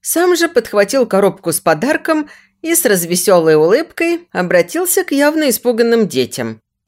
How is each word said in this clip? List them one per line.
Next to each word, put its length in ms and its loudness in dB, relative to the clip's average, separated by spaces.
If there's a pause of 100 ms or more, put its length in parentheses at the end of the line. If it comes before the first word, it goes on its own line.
Сам 340 0
же 120 0
подхватил 580 0
коробку 440 0
с 100 -4
подарком 680 -2 (340)
и 120 -4
с 100 0
развесёлой 720 2
улыбкой 800 0
обратился 720 0
к 100 -10
явно 380 0
испуганным 580 0
детям. 520 -4 (280)